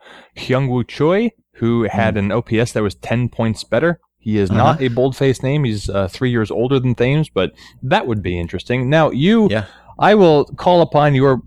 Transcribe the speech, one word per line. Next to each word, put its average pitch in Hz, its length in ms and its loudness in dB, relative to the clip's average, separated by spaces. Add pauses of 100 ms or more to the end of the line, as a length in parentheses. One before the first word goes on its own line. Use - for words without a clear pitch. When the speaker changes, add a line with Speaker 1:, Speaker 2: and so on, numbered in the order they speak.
(380)
Speaker 1:
Hyungwoo 123 500 -2
Choi 190 440 0 (240)
who 117 360 0
had 110 220 0
Speaker 2:
Hmm. 107 60 -2
Speaker 1:
an 101 120 -2
O 110 100 -2
P 113 180 -4
S 120 120 -2
that 110 120 -2
was 98 120 -4
ten 120 320 -4
points 113 380 -4
better. 160 340 -2 (200)
He 107 180 -2
is 98 120 2
Speaker 2:
Uh-huh. 107 80 0
Speaker 1:
not 143 240 2
a 131 60 0
bold-faced 131 560 -2
name. 139 220 -2
He's, 107 240 -4
uh, 98 180 -2
three 127 220 -4
years 113 220 -2
older 127 280 -2
than 123 160 0
Thames, 143 340 0
but 92 220 -2 (320)
that 160 240 -2
would 107 160 -4
be 90 160 -4
interesting. 120 500 -4
Now, 151 220 2
you, 196 400 2
Speaker 2:
Yeah. 104 140 -2 (340)
Speaker 1:
I 175 160 4
will 160 300 6
call 180 360 2
upon 147 340 2
your 131 320 2